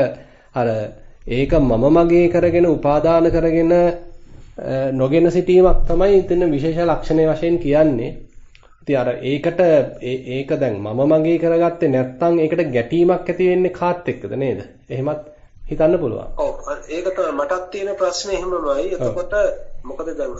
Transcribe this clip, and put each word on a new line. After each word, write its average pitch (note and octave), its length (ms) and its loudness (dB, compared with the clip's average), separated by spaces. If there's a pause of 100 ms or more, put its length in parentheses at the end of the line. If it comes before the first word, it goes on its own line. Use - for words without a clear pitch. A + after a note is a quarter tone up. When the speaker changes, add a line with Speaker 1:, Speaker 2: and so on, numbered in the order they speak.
(560)
Speaker 1:
අර A#2+ 120 0 (580)
ඒක C3+ 320 -2
මම A#2+ 340 2
මගේ E3+ 380 4
කරගෙන F3 380 2
උපාදාන D#3 640 2
කරගෙන E3 420 2 (1160)
නොගෙන C#3 420 2
සිටීමක් F3+ 520 6
තමයි F#3 320 4
එතන F3+ 320 2
විශේෂ D#3+ 380 0
ලක්ෂණය D#3 400 2
වශයෙන් E3+ 340 0
කියන්නේ. C#3+ 520 2 (640)
ඉතින් C#3+ 200 -2
අර B2 120 0 (100)
ඒකට D3 400 -2
ඒ-, C3 720 2
ඒක C3+ 200 -6
දැන් C#3 280 -2
මම G#2+ 300 -6
මගේ D#3 320 2
කරගත්තේ E3 500 0
නැත්නම් C3+ 500 0
ඒකට D#3+ 300 0
ගැටීමක් E3+ 600 0
ඇති F3+ 200 0
වෙන්නේ F3+ 220 0
කාත් F3 380 -4
එක්කද G#2 260 -8
නේද? B2 240 -4 (260)
එහෙමත් C#3 380 -6 (380)
හිතන්න D#3+ 360 0
පුළුවන්. G#2+ 360 -6
Speaker 2:
ඔව්, C#3+ 200 -4 (320)
ඒක F3 220 -6
තමයි F#3 240 -2
මටත් F3+ 380 -4
තියෙන G3 260 -6
ප්‍රශ්නේ F#3+ 400 -4
එහෙමමයි. E3 520 -2
Speaker 1:
ඔව්. F#3 140 -6
Speaker 2:
එතකොට C3 320 -4 (460)
මොකද D#3 320 -10
දැන් C3+ 280 -8